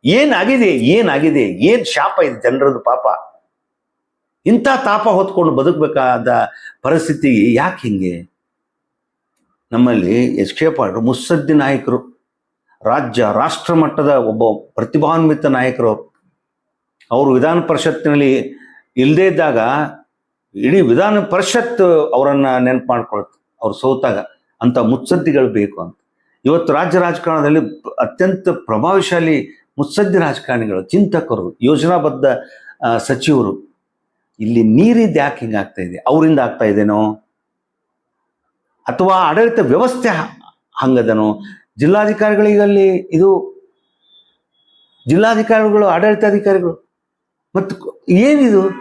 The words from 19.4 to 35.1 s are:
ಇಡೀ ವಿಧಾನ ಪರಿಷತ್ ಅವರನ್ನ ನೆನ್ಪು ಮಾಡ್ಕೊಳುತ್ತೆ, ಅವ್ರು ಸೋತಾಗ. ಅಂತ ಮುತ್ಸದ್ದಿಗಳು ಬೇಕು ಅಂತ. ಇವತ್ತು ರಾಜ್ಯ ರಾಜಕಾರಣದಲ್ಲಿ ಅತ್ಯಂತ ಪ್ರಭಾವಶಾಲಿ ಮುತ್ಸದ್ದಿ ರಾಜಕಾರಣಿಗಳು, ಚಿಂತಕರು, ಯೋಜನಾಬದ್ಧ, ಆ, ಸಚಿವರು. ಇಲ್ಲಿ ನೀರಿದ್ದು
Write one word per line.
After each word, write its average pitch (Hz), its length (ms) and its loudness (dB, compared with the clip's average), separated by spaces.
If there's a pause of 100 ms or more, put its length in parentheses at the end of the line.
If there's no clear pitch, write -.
ಇಡೀ 135 240 2
ವಿಧಾನ 185 400 2
ಪರಿಷತ್ 185 920 0
ಅವರನ್ನ 139 440 0
ನೆನ್ಪು 127 300 0
ಮಾಡ್ಕೊಳುತ್ತೆ, 110 720 -6
ಅವ್ರು 107 160 -6
ಸೋತಾಗ. 131 400 -2 (440)
ಅಂತ 123 160 0
ಮುತ್ಸದ್ದಿಗಳು 135 680 0
ಬೇಕು 101 340 -4
ಅಂತ. 87 140 -16 (480)
ಇವತ್ತು 156 280 0
ರಾಜ್ಯ 170 260 0
ರಾಜಕಾರಣದಲ್ಲಿ 160 600 0 (320)
ಅತ್ಯಂತ 185 580 -2
ಪ್ರಭಾವಶಾಲಿ 160 1160 -2 (120)
ಮುತ್ಸದ್ದಿ 185 400 -2
ರಾಜಕಾರಣಿಗಳು, 120 640 -4
ಚಿಂತಕರು, 117 800 -2
ಯೋಜನಾಬದ್ಧ, 147 600 0 (640)
ಆ, 117 120 0
ಸಚಿವರು. 127 760 -2 (680)
ಇಲ್ಲಿ 117 220 0
ನೀರಿದ್ದು 180 560 2